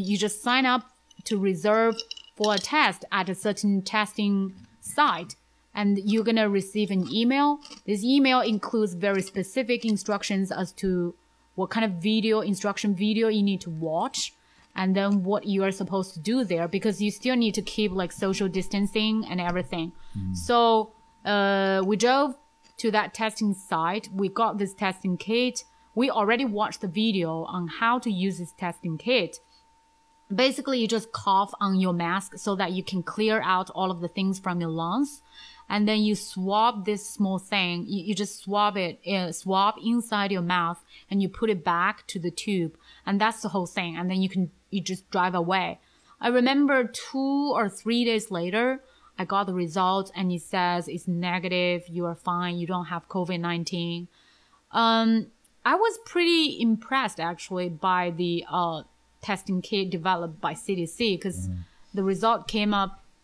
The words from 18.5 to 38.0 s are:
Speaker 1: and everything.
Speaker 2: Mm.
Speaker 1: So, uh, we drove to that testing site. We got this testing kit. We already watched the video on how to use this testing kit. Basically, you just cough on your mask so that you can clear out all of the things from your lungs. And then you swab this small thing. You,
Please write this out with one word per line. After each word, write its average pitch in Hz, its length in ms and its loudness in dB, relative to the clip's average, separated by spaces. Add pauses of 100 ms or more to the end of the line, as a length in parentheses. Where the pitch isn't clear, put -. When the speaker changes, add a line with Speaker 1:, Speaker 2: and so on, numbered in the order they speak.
Speaker 1:
and 180 120 -4
everything. 175 500 -4 (260)
Speaker 2:
Mm. 95 160 -4
Speaker 1:
So, 226 600 4 (320)
uh, 196 600 2
we 202 120 2
drove 262 380 4 (420)
to 226 140 0
that 208 220 0
testing 220 400 -2
site. 180 600 -2
We 190 160 -2
got 196 300 0
this 196 140 -2
testing 190 440 -2
kit. 240 480 0 (280)
We 254 160 2
already 226 360 2
watched 208 340 -2
the 208 80 -4
video 175 560 0
on 180 240 -6
how 233 320 0
to 240 100 -4
use 185 300 0
this 175 180 -10
testing 170 400 -6
kit. 214 420 0 (920)
Basically, 262 460 2
you 220 80 2
just 220 240 -2
cough 196 480 2
on 190 220 2
your 185 120 2
mask 175 440 -4
so 202 180 -2
that 185 160 -2
you 185 100 -4
can 185 220 -4
clear 220 380 0
out 185 300 0
all 185 200 0
of 175 80 -4
the 175 80 -6
things 190 320 -2
from 175 220 -2
your 165 80 -2
lungs. 175 520 -2 (460)
And 208 200 2
then 214 140 4
you 214 140 4
swab 202 720 0
this 208 240 -2
small 190 300 0
thing. 175 480 -2
You, 190 200 -4